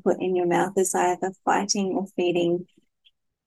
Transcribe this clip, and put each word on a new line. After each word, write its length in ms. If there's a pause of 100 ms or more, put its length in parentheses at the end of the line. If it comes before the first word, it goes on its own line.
put 160
in 160
your 100
mouth 300
is 180
either 380 (140)
fighting 480
or 200
feeding 520 (800)